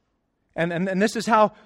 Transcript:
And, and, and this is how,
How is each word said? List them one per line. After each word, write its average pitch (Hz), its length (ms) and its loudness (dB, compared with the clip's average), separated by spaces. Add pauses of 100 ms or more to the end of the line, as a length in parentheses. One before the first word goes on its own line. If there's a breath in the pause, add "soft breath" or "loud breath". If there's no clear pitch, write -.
(540)
And, 170 200 -4
and, 185 140 -4
and 190 120 -4
this 233 160 0
is 214 100 -6
how, 214 260 4 (140 soft breath)